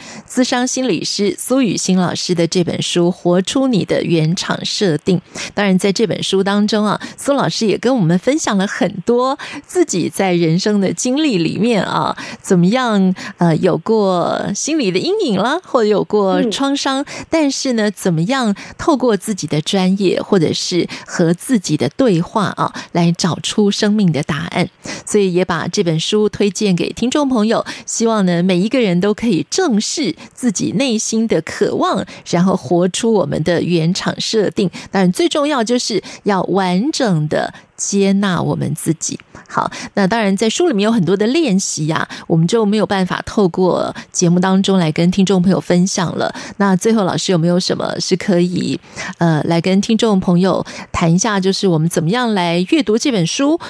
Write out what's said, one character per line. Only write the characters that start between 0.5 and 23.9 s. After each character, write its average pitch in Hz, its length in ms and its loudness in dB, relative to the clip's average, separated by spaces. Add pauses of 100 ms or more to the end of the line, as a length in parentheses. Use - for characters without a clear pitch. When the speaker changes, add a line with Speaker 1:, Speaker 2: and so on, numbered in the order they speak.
Speaker 1:
心 254 220 -2
理 175 160 -2
师 - 340 -2
苏 269 240 0
予 180 160 0
昕 185 220 0
老 165 160 0
师 - 180 -4
的 170 140 2
这 175 160 0
本 160 180 -4
书 175 300 0
《活 175 320 0
出 269 240 0
你 208 180 0
的 - 180 0
原 160 320 0
厂 - 300 -4
设 170 320 0
定》。 180 220 0 (340)
当 202 100 -2
然 190 140 4
在 202 140 0
这 214 160 0
本 - 160 -4
书 196 200 0
当 202 220 0
中 208 180 0
啊， 202 160 0 (160)
苏 - 180 -2
老 214 140 0
师 214 200 -2
也 175 100 2
跟 262 180 0
我 233 60 2
们 170 160 4
分 254 220 0
享 220 180 -2
了 190 80 0
很 - 260 -2 (140)
多 254 320 0 (240)
自 359 240 0
己 - 240 -2
在 185 240 0
人 170 240 2
生 208 240 0
的 180 100 0
经 247 240 -2
历 285 220 2
里 160 220 -2
面 220 240 2
啊， - 340 -2 (220)
怎 - 180 2
么 175 80 4
样， 208 480 2 (240)
呃， 170 200 2
有 170 200 0
过 190 800 0
心 302 240 -2
理 208 120 0
的 180 60 0
阴 320 160 -2 (140)
影 196 120 0
啦， 269 240 0
或 247 200 0
者 - 20 4
有 196 180 2
过 190 460 2
创 277 260 -2
伤， 277 280 -2
Speaker 2:
嗯。 - 20 -14 (240)
Speaker 1:
但 302 220 2
是 262 220 -2
呢， 208 180 0
怎 - 200 -2
么 160 120 0
样 226 320 0 (240)
透 302 180 2
过 233 180 2
自 202 200 -4
己 160 100 -6
的 151 160 -2
专 190 400 0
业 180 180 2
或 196 200 2
者 156 120 2
是 - 360 -2 (180)
和 170 300 0
自 247 240 0
己 151 180 -2
的 120 120 0
对 202 300 2
话 190 260 -2 (120)
啊， - 160 -4 (200)
来 170 180 4
找 170 320 -2
出 208 260 0
生 208 240 0